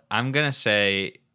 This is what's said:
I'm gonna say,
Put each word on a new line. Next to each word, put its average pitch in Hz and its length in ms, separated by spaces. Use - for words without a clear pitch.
I'm 120 220
gonna 143 200
say, 101 640